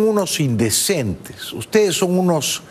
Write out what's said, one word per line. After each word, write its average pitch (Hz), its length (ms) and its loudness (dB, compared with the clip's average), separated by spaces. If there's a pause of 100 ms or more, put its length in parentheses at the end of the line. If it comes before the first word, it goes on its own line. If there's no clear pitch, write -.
unos 202 320 0
indecentes, 120 1120 0
ustedes 202 400 -2
son 180 240 0
unos 175 540 0